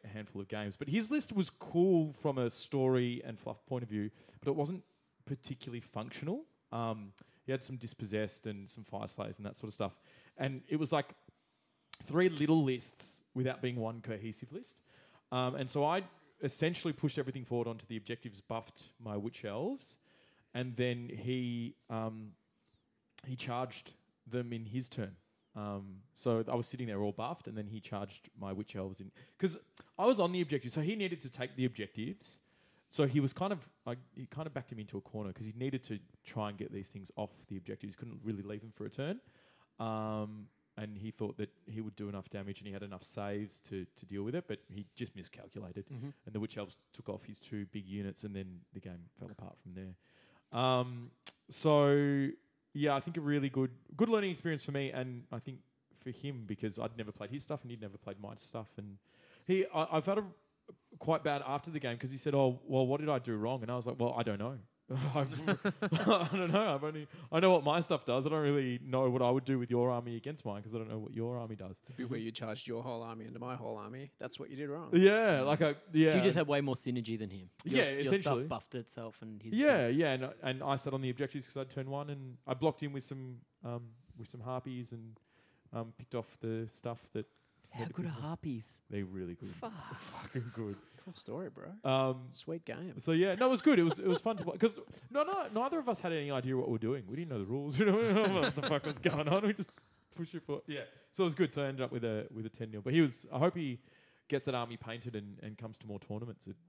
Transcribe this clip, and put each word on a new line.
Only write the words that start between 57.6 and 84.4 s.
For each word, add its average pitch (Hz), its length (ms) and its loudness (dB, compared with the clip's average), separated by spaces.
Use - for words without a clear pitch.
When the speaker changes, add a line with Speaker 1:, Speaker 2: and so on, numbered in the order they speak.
Speaker 1:
and 120 100 -12
he'd 117 100 -12
never 104 160 -12
played 101 220 -12
my 104 160 -10
stuff. 107 320 -10
And 101 200 -12
he, 185 280 4
I, 160 240 2
I 156 40 4
felt 196 180 2
a, 214 40 -2
quite 156 240 2
bad 143 220 2
after 139 260 -2
the 151 80 -4
game 120 180 -2
'cause 127 140 -6
he 139 60 -8
said, 139 180 0
"Oh, 131 300 6
well, 131 220 4
what 139 120 2
did 151 100 0
I 139 100 2
do 123 180 -2
wrong?" 117 240 0
And 113 100 -4
I 123 40 0
was 120 120 -4
like, 117 120 -4
"Well, 120 180 2
I 117 60 2
don't 107 160 0
know." 123 180 -4
<laughs> 131 260 -2
I've, 139 340 0
<laughs> - 320 0
I 180 240 6
don't 180 180 2
know. 196 240 4
I've 139 80 -2
only, 151 240 -4
I 160 80 4
know 185 120 10
what 165 120 8
my 147 160 4
stuff 160 260 2
does. 131 200 4
I 151 40 2
don't 156 140 4
really 135 400 4
know 131 260 4
what 123 120 4
I 123 80 8
would 131 160 4
do 135 120 4
with 123 140 0
your 120 180 6
army 120 280 -2
against 147 280 -8
mine 104 160 -4
'cause 110 140 -8
I - 20 -2
don't 110 120 -6
know 110 100 -4
what 107 140 -8
your 117 240 -2
army 113 180 -6
does. 95 320 -12
Speaker 3:
The 131 60 -16
bit 123 160 -6
where 117 100 -2
you 113 120 -4
charged 110 360 -6
your 117 160 -4
whole 120 180 -6
army 113 240 -10
into 120 140 -12
my 123 160 -6
whole 113 220 -6
army, 127 420 -12
that's - 200 -8
what - 100 -10
you 135 80 -10
did 143 120 -4
wrong. 151 220 -6
Speaker 1:
Yeah, 190 500 8
like 143 200 4
I, 147 140 4
yeah. 156 180 10
Speaker 2:
So 151 60 8
you 147 60 6
just 185 140 6
had 160 100 4
way 143 120 4
more 139 160 2
synergy 117 420 -2
than 107 120 -6
him. 92 200 -12
Your - 140 2
Speaker 1:
Yeah, 247 80 8
Speaker 2:
s-, 139 80 2
your 139 100 0
stuff - 120 4
Speaker 1:
essentially. 139 320 2
Speaker 2:
buffed 120 280 -6
itself 113 460 -10
and 110 200 -12
his 113 120 -6
Speaker 1:
Yeah, 226 340 6
Speaker 2:
did. 123 80 4
Speaker 1:
yeah. 151 160 4
And, 131 180 0
and 131 200 -2
I 139 120 2
sat 135 180 -2
on 135 80 -2
the 131 80 0
objectives 131 380 -4
'cause - 100 -10
I'd 135 120 -6
turn 135 200 -8
one, 143 200 -6
and 135 360 -10
I 127 80 -2
blocked 151 300 2
in 147 80 -4
with 139 120 -6
some, 131 340 -10
um, 120 240 -6
with 117 100 -12
some 123 140 -14